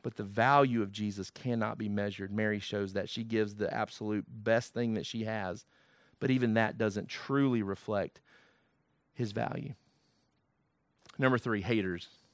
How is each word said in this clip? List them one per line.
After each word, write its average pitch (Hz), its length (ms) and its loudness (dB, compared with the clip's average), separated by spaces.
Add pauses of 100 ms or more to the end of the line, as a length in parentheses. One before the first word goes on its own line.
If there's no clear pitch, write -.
But 120 140 -8
the 117 80 -6
value 120 580 4
of 98 100 -2
Jesus 101 380 -4
cannot 113 480 -2
be 110 100 -4
measured. 101 440 -4
Mary 107 280 0
shows 101 340 -4
that. 98 140 -2
She - 160 -6
gives 110 320 0
the 104 180 -2
absolute 107 540 -4
best 113 460 0
thing 117 220 0
that 104 100 -2
she 113 200 -6
has, 104 400 -4 (540)
but 131 120 2
even 123 240 4
that 113 220 4
doesn't 104 300 0
truly 135 540 2
reflect 98 580 -4 (960)
his 113 180 -4
value. - 440 -4 (1400)
Number 131 180 6
three, 113 240 0
haters. 95 480 0 (240)